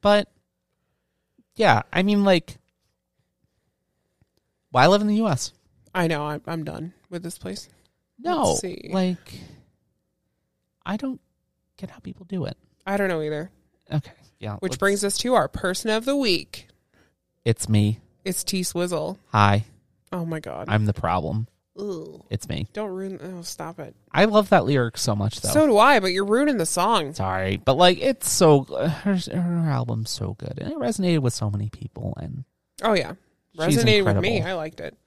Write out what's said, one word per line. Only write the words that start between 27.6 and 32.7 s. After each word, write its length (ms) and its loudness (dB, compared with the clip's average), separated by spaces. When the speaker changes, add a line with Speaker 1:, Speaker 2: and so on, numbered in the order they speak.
Speaker 1:
like, 240 6
it's 260 -2
so, 360 6
uh, 260 -4
her, 260 -2
her 540 -2
album's 400 -2
so 300 -6
good, 200 -10
and 120 -8
it 80 -8
resonated 400 0
with 140 0
so 180 -4
many 180 -4
people, 500 -10
and 260 -12